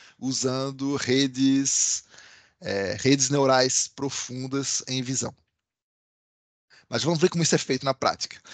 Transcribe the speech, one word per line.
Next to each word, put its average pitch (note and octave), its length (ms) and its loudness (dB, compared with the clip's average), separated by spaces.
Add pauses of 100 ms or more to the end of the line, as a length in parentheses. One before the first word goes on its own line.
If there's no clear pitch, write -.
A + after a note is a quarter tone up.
(180)
usando C3+ 800 -2
redes, C3+ 1080 2 (560)
é, G2 400 -4
redes C#3 300 4
neurais C3 580 2
profundas C3+ 1000 -6
em C3 160 -4
visão. A#2+ 300 -4 (1600)
Mas A#2 140 -2
vamos D#3+ 160 2
ver F3+ 100 6
como E3+ 140 0
isso D#3 120 2
é D3 40 4
feito C3 260 -2
na C3+ 80 0
prática. - 480 -4 (120)